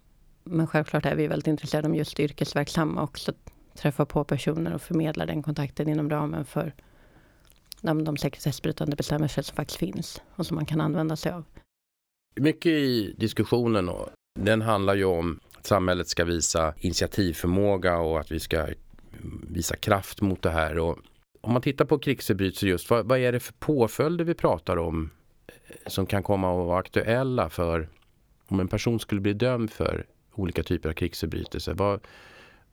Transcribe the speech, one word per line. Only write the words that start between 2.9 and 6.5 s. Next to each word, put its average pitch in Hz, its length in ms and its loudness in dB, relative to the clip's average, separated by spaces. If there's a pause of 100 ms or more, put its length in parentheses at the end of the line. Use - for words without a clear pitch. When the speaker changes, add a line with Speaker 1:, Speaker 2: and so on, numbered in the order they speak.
Speaker 1:
också. - 300 -6 (420)
Träffa 147 320 0
på 147 180 0
personer 160 500 -2
och 151 80 -6
förmedla 160 440 0
den 156 160 -2
kontakten 147 460 -2
inom 151 220 0
ramen 151 340 -2
för - 300 -4 (1080)